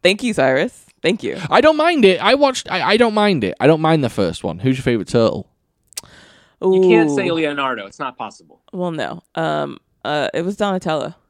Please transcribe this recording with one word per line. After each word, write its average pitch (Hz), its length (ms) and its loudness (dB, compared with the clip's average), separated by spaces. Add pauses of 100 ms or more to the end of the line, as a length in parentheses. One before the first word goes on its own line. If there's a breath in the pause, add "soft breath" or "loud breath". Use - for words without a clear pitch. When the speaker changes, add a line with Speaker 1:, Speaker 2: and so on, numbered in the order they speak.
Speaker 1:
Thank 202 200 0
you, 233 120 -4
Cyrus. 135 500 -2 (160)
Thank 254 220 -2
you. 101 160 -6 (100)
Speaker 2:
I 220 140 4
don't 302 160 4
mind 311 260 2
it. 185 180 4
I 220 120 4
watched. 269 360 0
I, 180 120 -2
I 196 160 2
don't 226 160 2
mind 202 300 2
it. 92 160 -4
I 131 60 2
don't 156 140 4
mind 156 240 2
the 113 60 -2
first 87 340 -4
one. 85 140 -6
Who's 127 180 0
your 131 60 -10
favorite 117 260 -2
turtle? - 400 0 (1120 soft breath)
Speaker 3:
You 190 220 4
can't 170 280 4
say 143 180 -2
Speaker 1:
Ooh. 170 60 -2
Speaker 3:
Leonardo. 139 520 -4
It's - 120 -20
not 131 200 -10
possible. 98 420 -14 (140)
Speaker 1:
Well, 180 160 -4
no. 156 320 -8 (140)
Um. 151 420 -4 (260)
Uh. 143 300 -4
It 165 80 -2
was 196 160 -6
Donatello. 185 560 -4 (160)